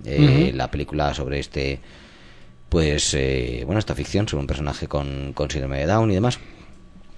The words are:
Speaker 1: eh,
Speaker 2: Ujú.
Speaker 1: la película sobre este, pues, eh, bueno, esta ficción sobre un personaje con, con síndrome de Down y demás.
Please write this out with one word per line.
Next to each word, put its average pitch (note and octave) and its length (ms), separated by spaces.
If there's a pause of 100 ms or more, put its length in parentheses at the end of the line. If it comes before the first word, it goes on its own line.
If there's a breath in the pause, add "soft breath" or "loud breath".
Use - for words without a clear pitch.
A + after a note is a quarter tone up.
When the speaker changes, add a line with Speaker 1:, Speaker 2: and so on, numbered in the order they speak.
Speaker 1:
eh, D3 440
Speaker 2:
Ujú. B2+ 80
Speaker 1:
la - 120
película C#2+ 460
sobre C2+ 240
este, C2+ 400 (920 soft breath)
pues, D2+ 460
eh, B1 500
bueno, G2 140
esta D2 160
ficción G2 320
sobre D2 140
un C#2 60
personaje C#2+ 400
con, C#2 460
con D2+ 160
síndrome C2+ 300
de C#2+ 80
Down G#2+ 240
y - 20
demás. A#2 240 (800 soft breath)